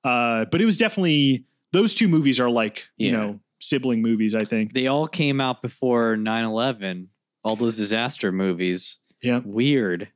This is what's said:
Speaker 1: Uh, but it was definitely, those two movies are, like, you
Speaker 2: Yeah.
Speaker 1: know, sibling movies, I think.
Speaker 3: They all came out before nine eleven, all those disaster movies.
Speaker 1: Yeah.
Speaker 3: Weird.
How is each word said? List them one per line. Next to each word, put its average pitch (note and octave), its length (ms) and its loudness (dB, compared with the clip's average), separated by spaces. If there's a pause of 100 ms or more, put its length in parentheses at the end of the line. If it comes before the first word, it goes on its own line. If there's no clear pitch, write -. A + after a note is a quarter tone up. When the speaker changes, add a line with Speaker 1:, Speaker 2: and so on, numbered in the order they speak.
Speaker 1:
Uh, A#2+ 420 0
but E3 160 0
it A3+ 40 4
was G#3+ 120 2
definitely, D3+ 680 2 (260)
those G#3 240 2
two A3+ 120 2
movies C#3+ 320 4
are, B2 100 2
like, A2+ 380 -2 (100)
you A2 140 -2
Speaker 2:
Yeah. A#2 60 0
Speaker 1:
know, G#2 220 -6 (200)
sibling B2+ 420 0
movies, A2 340 0
I A2 80 0
think. A2 300 -2
Speaker 3:
They C3 120 -2
all C#3+ 220 0
came C#3 340 -2
out B2+ 220 -4
before A#2+ 540 0
nine A2 280 -2
eleven, G#2+ 640 -4 (340)
all A2 120 0
those A2+ 220 0
disaster A2 540 -2
movies. F2+ 680 -2 (260)
Speaker 1:
Yeah. B2 200 0
Speaker 3:
Weird. G#2+ 720 0